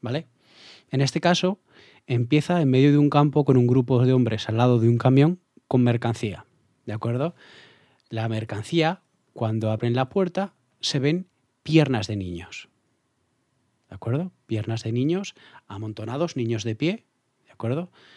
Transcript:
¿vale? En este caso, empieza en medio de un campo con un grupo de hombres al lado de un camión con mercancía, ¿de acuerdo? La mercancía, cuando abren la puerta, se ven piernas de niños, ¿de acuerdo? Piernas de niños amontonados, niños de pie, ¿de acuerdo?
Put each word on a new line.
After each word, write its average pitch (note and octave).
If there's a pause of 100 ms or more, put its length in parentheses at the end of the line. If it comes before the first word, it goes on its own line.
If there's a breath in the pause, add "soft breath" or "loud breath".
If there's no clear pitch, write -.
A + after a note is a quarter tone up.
¿vale? C3 (600 loud breath)
En C3+
este C#3
caso, F3+ (480 soft breath)
empieza D3
en C#3+
medio C3
de C#3+
un D3
campo D3
con C3
un B2
grupo B2
de B2+
hombres A#2
al A2
lado B2
de A2+
un A#2+
camión C#3 (280)
con B2+
mercancía, A2+ (400)
¿de G#2+
acuerdo? A#2+ (760 loud breath)
La A2+
mercancía, A2+ (320)
cuando A2
abren A#2+
la B2+
puerta, F#3+ (280)
se -
ven D#3 (360)
piernas C#3
de G#2+
niños, F#2 (1200)
¿de F2+
acuerdo? C#3+ (140)
Piernas A2+
de A2+
niños D#3 (340 loud breath)
amontonados, G#2+
niños A#2
de A2
pie, F3+ (400)
¿de -
acuerdo? C#3+ (260 soft breath)